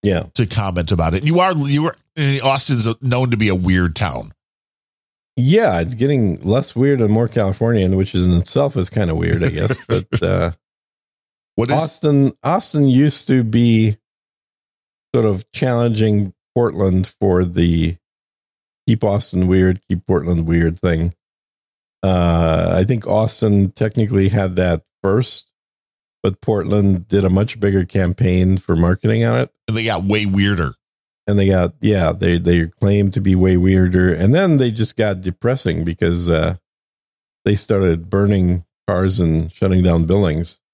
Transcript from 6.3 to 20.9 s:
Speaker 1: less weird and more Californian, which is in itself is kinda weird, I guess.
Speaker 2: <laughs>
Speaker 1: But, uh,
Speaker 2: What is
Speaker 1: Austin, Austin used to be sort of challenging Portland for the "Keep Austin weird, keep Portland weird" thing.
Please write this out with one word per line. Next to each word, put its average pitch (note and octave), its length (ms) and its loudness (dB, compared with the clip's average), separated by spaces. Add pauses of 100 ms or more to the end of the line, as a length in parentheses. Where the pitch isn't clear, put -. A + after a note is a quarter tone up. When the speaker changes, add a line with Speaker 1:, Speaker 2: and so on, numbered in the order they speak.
Speaker 1:
less A2+ 340 -2
weird C3+ 240 2
and G#2+ 100 2
more A2 180 2
Californian, G2 680 0
which F#2+ 180 -2
is F2+ 120 2
in F2+ 60 4
itself C#3 440 0
is F#2 140 -4
kinda F2+ 240 -2
weird, E2+ 280 -2
I D3 60 0
guess. G#2+ 260 -2 (100)
Speaker 2:
<laughs> - 40 -20
Speaker 1:
But, - 340 -4
uh, F2 280 0 (1040)
Speaker 2:
What A#2+ 140 -2
is B2+ 60 2
Speaker 1:
Austin, D3 560 0 (100)
Austin D#3 440 0
used C3+ 420 2
to C3 140 2
be A2+ 540 2 (1160)
sort A#2 100 2
of G2 280 -2
challenging A2 800 0 (200)
Portland F#2+ 520 0 (160)
for F#2 240 2
the E2+ 500 0 (880)
"Keep A2 160 0
Austin G2+ 460 0
weird, F#2 400 2
keep F2+ 180 -4
Portland E2+ 400 0
weird" E2 320 0
thing. E2+ 320 -2 (920)